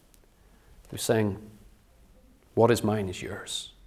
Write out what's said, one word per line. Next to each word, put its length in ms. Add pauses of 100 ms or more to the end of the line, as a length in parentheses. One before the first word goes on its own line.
(880)
He 60
was 80
saying, 360 (1160)
"What 160
is 120
mine 260
is 140
yours." 500 (140)